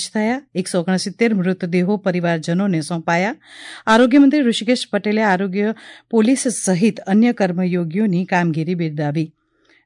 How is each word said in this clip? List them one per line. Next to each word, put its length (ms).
થયા. 280
એકસો 240
ઓગણસિત્તેર 540
મૃતદેહો 640
પરિવારજનોને 840
સોંપાયા. 540
આરોગ્ય 300
મંત્રી 240
ઋષિકેશ 500
પટેલે 320
આરોગ્ય, 500
પોલીસ 360
સહિત 520
અન્ય 340
કર્મયોગીઓની 920
કામગીરી 500
બિરદાવી. 580